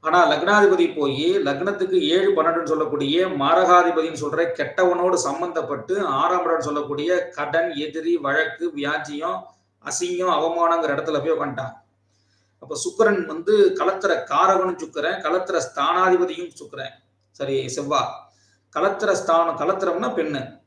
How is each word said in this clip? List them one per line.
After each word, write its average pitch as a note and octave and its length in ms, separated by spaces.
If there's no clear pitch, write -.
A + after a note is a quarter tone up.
ஆனா E3 220
லக்னாதிபதி F3+ 640
போயி C#3+ 360
லக்னத்துக்கு F#3 600
ஏழு, F#3+ 240
பன்னெண்டுன்னு D#3+ 400
சொல்லக்கூடிய D3+ 640
மாரகாதிபதின்னு E3 840
சொல்ற D#3 300
கெட்டவனோடு F3 680
சம்பந்தப்பட்டு D#3+ 760
ஆறாம் E3+ 320
இடம்னு D#3 240
சொல்லக்கூடிய D3 420
கடன், D#3 460
எதிரி, D#3 400
வழக்கு, D#3 580
வியாஜியம், D3 640
அசிங்கம், F3 500
அவமானங்கிற E3 580
இடத்துல D3+ 280
போய் D#3 160
உட்காந்துட்டான். C#3 360
அப்ப - 120
சுக்கிரன் F#3 520
வந்து F3+ 480
களத்திர F3+ 500
காரகனும் F#3 520
சுக்கிரன், D#3+ 440
களத்திர F#3 360
ஸ்தானாதிபதியும் F3 960
சுக்கிரன். - 380
சரி, C3+ 360
செவ்வா. C#3 260
களத்திர G3 360
ஸ்தானம், E3 460
களத்திரம்னா F#3 560
பெண்ணு. D3+ 520